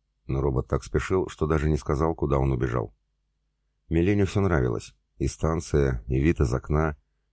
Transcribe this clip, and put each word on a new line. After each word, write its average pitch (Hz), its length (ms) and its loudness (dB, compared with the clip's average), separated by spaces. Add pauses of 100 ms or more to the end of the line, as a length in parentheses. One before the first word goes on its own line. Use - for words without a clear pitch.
(260)
Но 67 140 -2
робот 65 300 -2
так - 160 -2
спешил, - 420 -2
что - 200 -4
даже 76 220 2
не 78 60 2
сказал, 76 400 0
куда 69 220 0
он 67 160 2
убежал. 60 420 -2 (920)
Милене 92 340 2
всё 95 160 0
нравилось. 67 560 0 (220)
И 69 100 -2
станция, 73 800 0
и 64 100 0
вид 78 220 2
из 62 140 2
окна, 73 420 -2 (380)